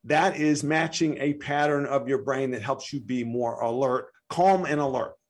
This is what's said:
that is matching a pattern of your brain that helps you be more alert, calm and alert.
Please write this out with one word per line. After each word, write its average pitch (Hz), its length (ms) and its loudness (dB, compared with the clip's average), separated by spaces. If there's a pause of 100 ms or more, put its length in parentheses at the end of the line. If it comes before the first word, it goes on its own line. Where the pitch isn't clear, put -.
that 156 320 2
is 151 260 2
matching 160 560 0
a 143 160 0
pattern 143 500 0
of 123 220 -2
your 135 120 2
brain 135 320 -2
that 113 100 -6
helps 135 320 -6
you 139 60 -6
be 120 240 -4
more 117 380 -4
alert, 123 460 0 (220)
calm 185 360 4
and 147 140 0
alert. 131 340 -2 (160)